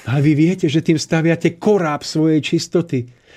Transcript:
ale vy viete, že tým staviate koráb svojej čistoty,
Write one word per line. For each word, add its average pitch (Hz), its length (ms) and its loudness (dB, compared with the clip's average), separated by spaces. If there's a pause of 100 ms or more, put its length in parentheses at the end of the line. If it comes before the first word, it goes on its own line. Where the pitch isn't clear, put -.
ale 131 160 0
vy 151 140 4
viete, 175 320 2
že 151 180 0
tým 160 160 2
staviate 165 560 0
koráb 170 480 0
svojej 156 360 0
čistoty, 160 680 -2 (280)